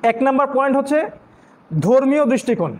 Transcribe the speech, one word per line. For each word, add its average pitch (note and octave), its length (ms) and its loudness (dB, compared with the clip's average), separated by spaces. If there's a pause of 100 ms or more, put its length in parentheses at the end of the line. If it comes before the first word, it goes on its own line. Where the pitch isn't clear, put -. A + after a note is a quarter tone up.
এক A#3 200 0
নাম্বার C4+ 300 2
পয়েন্ট C4+ 240 0
হচ্ছে D4 460 -2 (580)
ধর্মীয় C4+ 460 2
দৃষ্টিকোণ। G#3 540 -2